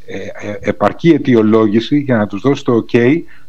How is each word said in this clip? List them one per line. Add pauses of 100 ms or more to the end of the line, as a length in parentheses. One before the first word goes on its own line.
ε, (320)
ε,
επαρκή
αιτιολόγηση
για
να
τους
δώσει
το
OK (280)